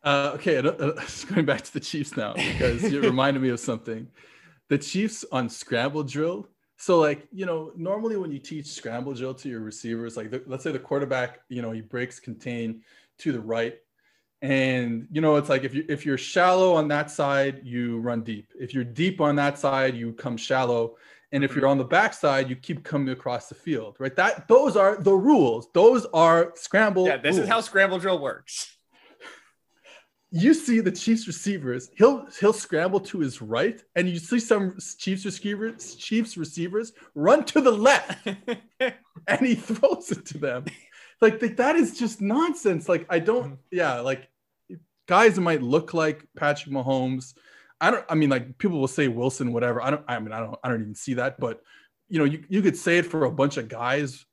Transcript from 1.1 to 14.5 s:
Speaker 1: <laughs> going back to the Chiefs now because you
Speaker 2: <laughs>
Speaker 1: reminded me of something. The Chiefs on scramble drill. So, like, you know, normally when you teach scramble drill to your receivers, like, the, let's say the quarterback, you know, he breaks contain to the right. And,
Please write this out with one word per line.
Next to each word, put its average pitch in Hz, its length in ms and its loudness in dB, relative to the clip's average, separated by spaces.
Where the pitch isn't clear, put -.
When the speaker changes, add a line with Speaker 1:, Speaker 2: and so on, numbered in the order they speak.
Speaker 1:
<laughs> - 180 -12
going 165 120 2
back 135 160 0
to - 120 -18
the 139 60 -6
Chiefs - 380 -8
now 107 160 -6
because 127 580 -2
you 143 100 0
Speaker 2:
<laughs> 131 100 2
Speaker 1:
reminded 131 300 2
me 131 80 0
of 120 120 -2
something. 113 480 -8
The 143 120 0
Chiefs 208 520 -4
on 127 160 -2
scramble 143 560 -4
drill. 160 460 -6
So, 175 200 4
like, 147 320 0
you 190 160 -8
know, 160 280 -6
normally 202 420 -4
when 170 140 -6
you 139 60 -10
teach 147 300 -12
scramble 123 480 -8
drill 131 180 -8
to 131 160 -12
your 117 120 -8
receivers, 113 540 -8
like, 110 140 -10
the, 127 160 -8
let's 131 180 -12
say 160 80 -4
the 135 60 -6
quarterback, 127 600 -4
you 123 140 -8
know, 113 80 -6
he 113 100 -10
breaks 123 380 -8
contain 117 640 -10
to 156 140 -4
the 120 100 -4
right. 113 320 -4
And, 127 680 -2